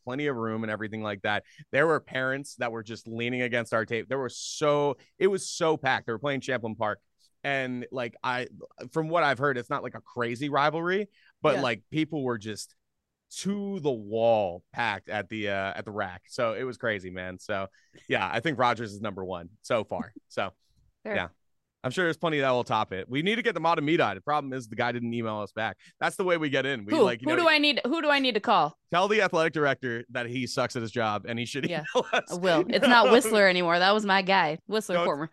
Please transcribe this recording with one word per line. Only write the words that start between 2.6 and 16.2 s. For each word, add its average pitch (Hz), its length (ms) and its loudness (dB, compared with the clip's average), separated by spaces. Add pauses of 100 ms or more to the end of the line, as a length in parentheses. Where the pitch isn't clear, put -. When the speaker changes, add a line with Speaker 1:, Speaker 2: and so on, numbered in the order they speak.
Speaker 1:
were 113 120 -8
just 110 260 -12
leaning 120 320 -2
against 120 320 -2
our 110 140 2
table. 113 240 -4
There 131 80 -2
were 127 100 -4
so, 147 720 0 (200)
it 190 100 4
was 190 200 -2
so 160 300 0
packed. 131 260 0
They 120 80 -4
were 110 60 -4
playing 135 240 -2
Champlin 113 340 -4
Park. 104 240 -2 (420)
And, 131 480 -4
like, 123 320 -6
I, 123 260 -2 (440)
from 160 160 -2
what 170 140 2
I've 139 160 4
heard, 139 180 2
it's 120 140 -6
not, 143 120 -4
like, 123 120 -8
a 113 80 -14
crazy 123 480 -4
rivalry, 165 580 0 (320)
but 151 140 4
Speaker 2:
Yeah. 117 80 0
Speaker 1:
like, 117 280 0
people 151 340 -2
were 120 120 -2
just 104 380 -10 (560)
to 196 500 -6
the 143 100 0
wall 107 720 2 (100)
packed 104 360 -4
at 104 200 -4
the, 107 200 -4
uh, 98 260 -2
at 98 100 -10
the 110 60 -12
rack. 98 380 -6